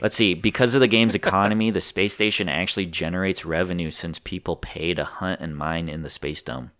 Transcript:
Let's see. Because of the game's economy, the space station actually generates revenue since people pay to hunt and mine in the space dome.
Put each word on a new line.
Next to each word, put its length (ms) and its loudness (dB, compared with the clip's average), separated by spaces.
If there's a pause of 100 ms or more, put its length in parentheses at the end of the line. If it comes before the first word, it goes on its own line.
Let's 120 0
see. 200 4
Because 400 2
of 60 6
the 60 6
game's 280 4
economy, 560 4
the 100 0
space 320 0
station 340 0
actually 380 -2
generates 580 -2
revenue 460 -2
since 300 -6
people 360 -6
pay 380 -4
to 100 -2
hunt 380 -6
and 160 -8
mine 320 -4
in 140 -8
the 80 -8
space 320 -6
dome. 260 -8 (100)